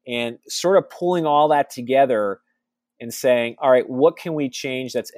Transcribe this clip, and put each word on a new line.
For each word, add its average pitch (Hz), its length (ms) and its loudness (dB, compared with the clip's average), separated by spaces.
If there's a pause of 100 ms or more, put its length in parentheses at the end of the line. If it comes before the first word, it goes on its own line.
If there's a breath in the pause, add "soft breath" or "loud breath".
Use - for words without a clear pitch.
And 120 400 -6
sort 190 300 0
of 160 120 0
pulling 175 380 -2
all 147 220 4
that 143 200 0
together 123 680 0 (640)
and 117 120 -12
saying, 120 460 0
"All 143 100 0
right, 127 200 4
what 143 260 2
can 165 200 -8
we 143 140 -4
change 131 440 -8
that's 113 240 -6